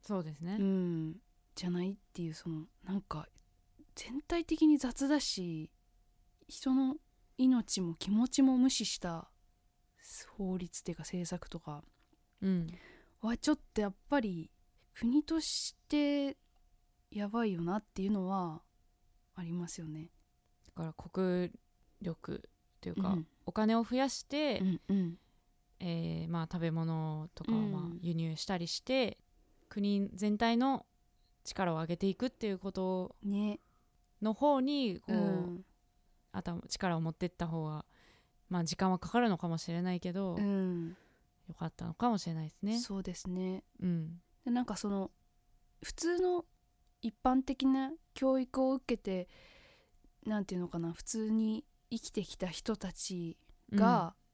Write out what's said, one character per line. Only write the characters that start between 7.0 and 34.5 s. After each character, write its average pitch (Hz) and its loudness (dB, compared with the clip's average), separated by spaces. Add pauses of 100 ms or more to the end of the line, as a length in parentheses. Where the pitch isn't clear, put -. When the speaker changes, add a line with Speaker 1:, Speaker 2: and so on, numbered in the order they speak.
Speaker 2:
命 254 4
も 170 0
気 - -2
持 233 6
ち - 4
も 262 8
無 262 6
視 220 2
し - -2
た 165 -6 (1080)
法 185 -2
律 180 -2
っ - -16
て 170 -4
い - -4
う - -8
か 160 -12
政 175 -4
策 - -6
と 170 -10
か 147 -10 (580)
Speaker 1:
う 190 0
ん。 175 2 (520)
Speaker 2:
は 233 -2
ち - 2
ょ 311 6
っ - 0 (160)
と 220 0
や 208 0
っ 196 -6 (140)
ぱ 285 4
り 180 -4 (420)
国 262 4
と 320 0
し - -2 (140)
て 285 2 (760)
や 208 -4
ば 233 0
い 202 0
よ 170 -2
な 180 0
っ - -6
て - -6
い 196 0
う 202 0
の 190 0
は 180 -2 (720)
あ 185 -8
り 165 -6
ま 175 -4
す - -8
よ 160 -10
ね。 156 -10 (560)
Speaker 1:
だ - -20
か 165 -6
ら 160 -6
国 180 0 (500)
力 - -8 (320)
と - -10
い 170 -6
う 190 -2
か、 185 0
Speaker 2:
う 190 2
ん。 160 -4 (180)
Speaker 1:
お 175 -6
金 220 4
を 226 4
増 240 -2
や 269 4
し - -4
て、 285 0
Speaker 2:
う 185 0
ん 180 0
う 196 2
ん。 175 0 (640)
Speaker 1:
え 165 -4
ー、 165 -6
ま 165 -2
あ、 160 -4
食 170 -4
べ 165 2
物 160 -2
と 170 -12
か 226 0
を、 226 2
Speaker 2:
う - 2
ん。 208 0
Speaker 1:
ま 190 -2
あ、 - -4 (180)
輸 170 -2
入 160 -2
し - -6
た 190 0
り 170 -2
し - -6
て、 262 0 (500)
国 202 0
全 208 0
体 233 4
の 262 2 (580)
力 175 0
を 160 0
上 160 -2
げ 170 0
て 196 0
い 190 2
く 247 -2
っ 254 0
て - -6
い 202 0
う 185 -4
こ 190 -6
と 185 -2
Speaker 2:
ね。 208 -2 (640)
Speaker 1:
の 220 2
方 285 4